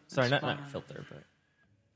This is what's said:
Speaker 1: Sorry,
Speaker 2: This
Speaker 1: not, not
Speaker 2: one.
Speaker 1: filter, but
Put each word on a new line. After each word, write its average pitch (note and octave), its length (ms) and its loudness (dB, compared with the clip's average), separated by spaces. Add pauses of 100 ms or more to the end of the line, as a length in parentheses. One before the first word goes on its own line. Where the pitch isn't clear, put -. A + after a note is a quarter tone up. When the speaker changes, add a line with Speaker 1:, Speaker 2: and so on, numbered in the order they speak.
Speaker 1:
Sorry, C3 180 4
Speaker 2:
This A#2+ 60 4
Speaker 1:
not, C#3+ 100 4
not - 180 0
Speaker 2:
one. C#3+ 100 -12
Speaker 1:
filter, - 400 -8
but - 140 -14 (720)